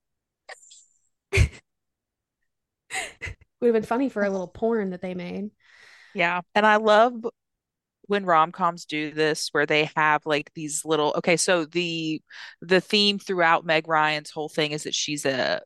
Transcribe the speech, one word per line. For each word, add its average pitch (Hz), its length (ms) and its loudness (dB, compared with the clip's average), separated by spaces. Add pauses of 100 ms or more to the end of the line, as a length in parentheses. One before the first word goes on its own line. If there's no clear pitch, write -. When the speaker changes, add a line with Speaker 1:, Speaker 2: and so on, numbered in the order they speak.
(1300)
Speaker 1:
<laughs> - 300 0 (2000)
Would 240 80 2
have 233 40 4
been 220 120 2
funny 254 240 -2
for 214 140 -4
a 202 80 0
little 190 180 -6
porn 226 420 -2
that 180 120 -10
they 185 120 -8
made. 185 360 -10 (640)
Speaker 2:
Yeah. 175 260 0 (140)
And 214 120 4
I 214 100 8
love 220 380 6 (920)
when 202 180 -2
rom-coms 170 600 2
do 151 260 -4
this, 151 400 0
where 151 140 2
they 151 300 2
have, 156 300 2
like, 151 280 -2
these 151 300 -8
little, 151 340 0
okay, 170 180 2
so 175 300 2
the, 165 560 -6 (400)
the 180 180 2
theme 208 380 0
throughout 165 480 0
Meg 160 220 0
Ryan's 151 420 0
whole 156 180 -8
thing 151 240 -2
is 151 120 -8
that - 100 -8
she's 147 320 -4
a 120 400 -2